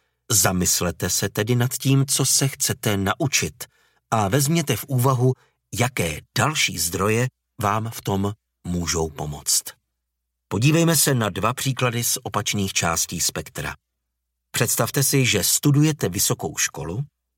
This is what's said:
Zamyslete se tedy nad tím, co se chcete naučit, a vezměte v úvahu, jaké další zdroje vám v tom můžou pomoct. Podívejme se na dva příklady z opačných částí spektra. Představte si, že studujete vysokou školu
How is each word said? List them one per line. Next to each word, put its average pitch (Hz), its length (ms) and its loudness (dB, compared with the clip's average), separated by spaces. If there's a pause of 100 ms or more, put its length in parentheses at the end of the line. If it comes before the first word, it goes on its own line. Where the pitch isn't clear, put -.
(320)
Zamyslete 90 800 0
se 98 200 -2
tedy 107 260 0
nad 120 180 0
tím, 135 320 2
co 139 200 0
se - 220 2
chcete 117 500 -2
naučit, 98 680 -2 (460)
a 110 160 2
vezměte 143 480 2
v - 120 -8
úvahu, 127 460 2 (420)
jaké 80 440 -2 (180)
další 147 400 0
zdroje 95 500 0 (340)
vám 110 280 0
v - 120 -14
tom 98 320 0 (340)
můžou 82 420 -2
pomoct. 73 540 -4 (840)
Podívejme 160 480 4
se 143 180 2
na 113 160 0
dva 95 240 -2
příklady 123 500 -2
z - 200 -2
opačných 104 500 -2
částí 82 480 -2
spektra. 73 540 -6 (760)
Představte 120 520 0
si, 135 220 2
že 101 180 2
studujete 147 680 2
vysokou 92 480 -2
školu 85 460 -4 (340)